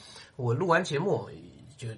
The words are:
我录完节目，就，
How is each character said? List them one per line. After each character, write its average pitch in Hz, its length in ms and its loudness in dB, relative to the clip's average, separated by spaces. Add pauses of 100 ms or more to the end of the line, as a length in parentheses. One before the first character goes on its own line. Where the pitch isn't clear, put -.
(360)
我 120 180 2
录 170 140 2
完 165 160 4
节 151 120 -2
目， 160 320 2 (480)
就， 117 220 -8